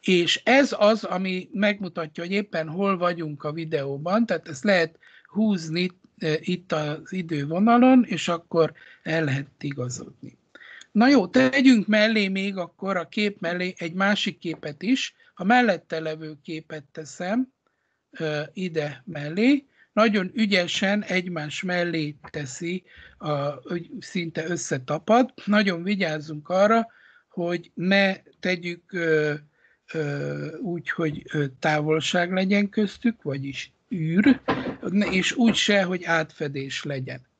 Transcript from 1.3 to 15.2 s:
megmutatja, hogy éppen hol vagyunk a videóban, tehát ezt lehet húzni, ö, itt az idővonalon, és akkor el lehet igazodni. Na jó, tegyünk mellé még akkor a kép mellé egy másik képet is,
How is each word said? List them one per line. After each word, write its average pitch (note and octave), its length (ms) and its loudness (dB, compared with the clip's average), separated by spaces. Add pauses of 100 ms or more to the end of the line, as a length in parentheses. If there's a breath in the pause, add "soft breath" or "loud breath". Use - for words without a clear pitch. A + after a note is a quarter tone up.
megmutatja, F#3+ 720 -4
hogy F3+ 80 -8
éppen F#3+ 380 -4
hol F#3+ 280 -2
vagyunk E3+ 460 -4
a D3+ 80 -4
videóban, D#3+ 760 -2
tehát F3 220 -4
ezt D3+ 160 -12
lehet F3 360 2 (260 soft breath)
húzni, F3+ 680 0 (280)
ö, D#3 200 0
itt F3 320 -4
az D3+ 420 -4
idővonalon, F#3+ 960 4
és E3 200 -4
akkor E3 460 2 (300 loud breath)
el D#3+ 200 0
lehet C#3 240 -2 (120)
igazodni. - 760 -10 (540 loud breath)
Na A3+ 160 6
jó, B3+ 200 6
tegyünk C4 600 6
mellé G#3+ 400 4
még G3 300 -4
akkor F#3 400 -6
a E3 100 -4
kép G#3 320 -2
mellé F3+ 380 -4
egy E3+ 160 -8
másik G3 440 0
képet D#3 440 -10
is, B3+ 320 0 (220 soft breath)